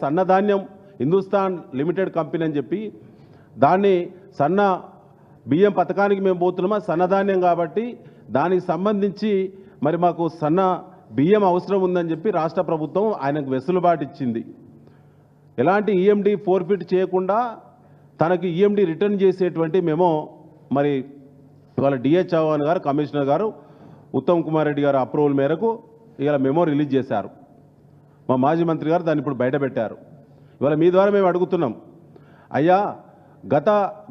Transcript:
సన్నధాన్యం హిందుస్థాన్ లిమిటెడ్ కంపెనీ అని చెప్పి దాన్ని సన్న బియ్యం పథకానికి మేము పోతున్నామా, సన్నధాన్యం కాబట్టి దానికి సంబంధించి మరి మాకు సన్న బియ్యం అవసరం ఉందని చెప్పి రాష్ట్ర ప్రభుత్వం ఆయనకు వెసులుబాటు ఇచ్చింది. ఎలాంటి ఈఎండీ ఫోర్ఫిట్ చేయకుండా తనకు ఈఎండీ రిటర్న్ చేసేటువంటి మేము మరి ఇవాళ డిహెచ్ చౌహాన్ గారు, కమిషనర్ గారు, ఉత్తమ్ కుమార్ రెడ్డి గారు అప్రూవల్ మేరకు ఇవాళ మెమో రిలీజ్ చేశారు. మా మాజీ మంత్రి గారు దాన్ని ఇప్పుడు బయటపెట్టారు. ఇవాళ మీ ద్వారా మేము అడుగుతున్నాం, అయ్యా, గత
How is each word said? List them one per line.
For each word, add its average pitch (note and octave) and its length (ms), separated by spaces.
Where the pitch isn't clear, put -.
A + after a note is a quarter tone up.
సన్నధాన్యం F#3 600
హిందుస్థాన్ F#3+ 560
లిమిటెడ్ F3 380
కంపెనీ E3 300
అని D3 120
చెప్పి E3+ 200
దాన్ని F#3+ 320
సన్న F3 220
బియ్యం F#3+ 280
పథకానికి G3 480
మేము F3+ 160
పోతున్నామా, F#3 360
సన్నధాన్యం F#3+ 580
కాబట్టి F3 380
దానికి F3 340
సంబంధించి G3+ 640
మరి D#3+ 200
మాకు E3 180
సన్న D#3 200
బియ్యం G3 340
అవసరం F#3 360
ఉందని F3 260
చెప్పి E3 160
రాష్ట్ర E3 300
ప్రభుత్వం D#3+ 360
ఆయనకు C#3+ 300
వెసులుబాటు E3+ 520
ఇచ్చింది. A#2+ 340
ఎలాంటి F#3+ 340
ఈఎండీ G#3 320
ఫోర్ఫిట్ F#3 360
చేయకుండా F#3 440
తనకు F3 240
ఈఎండీ G3+ 260
రిటర్న్ G3+ 300
చేసేటువంటి F3+ 560
మేము E3+ 200
మరి C#3+ 140
ఇవాళ C#3 180
డిహెచ్ F3 280
చౌహాన్ D#3 360
గారు, F3+ 100
కమిషనర్ C#3+ 420
గారు, F#3+ 160
ఉత్తమ్ E3+ 280
కుమార్ D#3 220
రెడ్డి C#3+ 180
గారు C#3 180
అప్రూవల్ C#3+ 340
మేరకు D#3+ 300
ఇవాళ D3 220
మెమో D3+ 160
రిలీజ్ C#3+ 260
చేశారు. G#2 320
మా B2+ 140
మాజీ E3 260
మంత్రి D3+ 220
గారు E3+ 160
దాన్ని D3+ 160
ఇప్పుడు C3 180
బయటపెట్టారు. B2+ 560
ఇవాళ D3 240
మీ F3 100
ద్వారా G3 240
మేము F#3+ 140
అడుగుతున్నాం, F3 420
అయ్యా, F3+ 220
గత D3+ 160